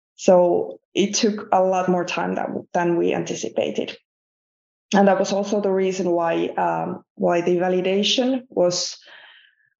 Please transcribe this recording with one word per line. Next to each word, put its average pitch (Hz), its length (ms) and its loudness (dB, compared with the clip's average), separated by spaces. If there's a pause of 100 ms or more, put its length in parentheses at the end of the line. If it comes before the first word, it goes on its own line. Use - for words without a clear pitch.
(160)
so 180 640 2 (140)
it 196 200 0
took 208 380 -2
a 190 100 2
lot 185 280 0
more 180 160 0
time 180 300 -4
than, - 380 -6
than 175 240 0
we 180 160 0
anticipated. - 840 -6 (960)
And 196 160 6
that 185 100 4
was 196 140 -2
also 202 260 -2
the 196 100 0
reason 190 420 0
why, 170 360 0 (100)
um, 175 460 -2 (120)
why 175 260 2
the 180 160 2
validation 196 920 0
was, - 480 0 (840)